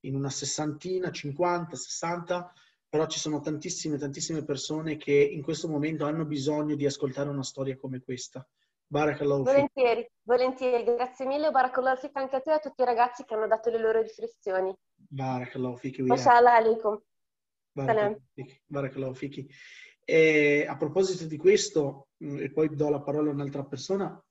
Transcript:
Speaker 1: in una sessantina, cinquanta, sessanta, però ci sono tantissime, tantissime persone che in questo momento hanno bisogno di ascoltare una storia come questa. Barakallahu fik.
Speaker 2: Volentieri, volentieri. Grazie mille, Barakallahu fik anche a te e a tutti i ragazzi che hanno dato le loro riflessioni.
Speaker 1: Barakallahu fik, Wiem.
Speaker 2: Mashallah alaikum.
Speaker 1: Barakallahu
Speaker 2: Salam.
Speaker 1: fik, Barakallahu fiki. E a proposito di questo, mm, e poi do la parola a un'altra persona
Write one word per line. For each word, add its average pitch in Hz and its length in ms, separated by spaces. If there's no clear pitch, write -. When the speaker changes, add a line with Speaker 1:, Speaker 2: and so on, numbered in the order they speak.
Speaker 1:
in 135 120
una 139 140
sessantina, 156 800
cinquanta, 170 640
sessanta, 175 760
però 156 180
ci - 140
sono 151 200
tantissime, 151 560
tantissime 143 480
persone 156 520
che - 160
in 143 300
questo 160 260
momento 151 360
hanno 156 200
bisogno 151 500
di 139 100
ascoltare 139 440
una 143 160
storia 135 320
come 131 240
questa. - 440
Barakallahu 143 580
fik. 269 100
Speaker 2:
Volentieri, 247 560
volentieri. 254 600
Grazie 240 420
mille, 294 240
Barakallahu 262 480
fik 285 180
anche 269 200
a 262 40
te 311 100
e 311 40
a 311 40
tutti 277 240
i - 20
ragazzi 247 400
che - 100
hanno 220 120
dato 220 240
le 226 80
loro 220 240
riflessioni. 190 720
Speaker 1:
Barakallahu 127 840
fik, - 220
Wiem. 131 100
Speaker 2:
Mashallah 240 480
alaikum. 220 440
Speaker 1:
Barakallahu 208 380
Speaker 2:
Salam. 214 140
Speaker 1:
fik, - 320
Barakallahu 135 480
fiki. 139 340
E 151 640
a - 80
proposito 170 500
di 156 100
questo, 156 720
mm, 143 180
e 135 100
poi 156 240
do 147 160
la 147 100
parola 151 300
a - 20
un'altra 139 320
persona 185 560